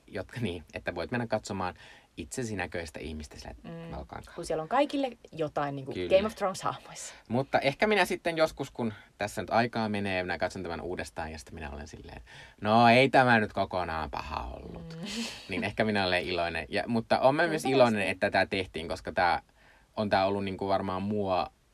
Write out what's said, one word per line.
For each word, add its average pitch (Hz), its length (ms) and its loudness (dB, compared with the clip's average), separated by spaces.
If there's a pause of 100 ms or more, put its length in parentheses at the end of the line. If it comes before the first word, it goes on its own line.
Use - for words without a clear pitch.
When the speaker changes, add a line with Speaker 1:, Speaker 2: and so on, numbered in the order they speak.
Speaker 1:
jotka, 98 340 -8
niin, 87 220 -4 (100)
että 90 220 -6
voit 85 160 -6
mennä 120 160 -2
katsomaan 98 460 -4 (440)
itsesi 110 380 -6
näköistä 90 440 -8
ihmistä 78 380 -12
sillä - 160 -16 (100)
Speaker 2:
Mm. 165 280 -14
Speaker 1:
valkokankaalla. - 440 -12
Speaker 2:
Kun 170 100 -8
siellä 160 160 -2
on 160 80 -8
kaikille 277 400 2 (220)
jotain, 147 440 -4
niinku, 135 180 -8
Speaker 1:
Kyllä. 98 240 -4
Speaker 2:
Game 202 100 2
of 220 80 -10
Thrones-hahmoissa. - 800 -6 (160)
Speaker 1:
Mutta 127 300 0
ehkä 143 280 0
minä 202 180 4
sitten 170 320 -2
joskus, 156 340 0
kun 113 220 -4 (240)
tässä 101 240 -4
nyt 85 80 -8
aikaa 113 400 2
menee, 98 340 -2
minä 90 140 -4
katson 92 260 -4
tämän 85 180 -6
uudestaan 82 500 -8
ja 80 60 -12
sitten - 180 -16
minä 78 160 -10
olen 73 160 -10
silleen, - 340 -16 (400)
"No 113 280 8
ei 127 200 8
tämä 123 300 8
nyt 104 140 0
kokonaan 85 580 -2
paha - 320 -6 (100)
ollut." 165 420 -12
Speaker 2:
Mm. 170 120 -10 (420)
Speaker 1:
Niin 92 140 -2
ehkä 113 220 0
minä 101 200 2
olen 90 180 2
iloinen. 85 460 -2
Ja, 101 180 -2
mutta 117 320 0
olen 135 160 6
mä 160 80 2
Speaker 2:
No, 170 40 4
Speaker 1:
myös 156 160 -2
Speaker 2:
varmasti. 135 80 0
Speaker 1:
iloinen, 117 360 6
että 98 240 0
tämä 95 140 4
tehtiin, 90 420 -6
koska 90 240 -8
tämä 85 300 2 (560)
on 107 120 -2
tää 98 160 4
ollut, 98 180 0
niinku, 95 240 -4
varmaan 95 360 0
mua 98 480 0 (220)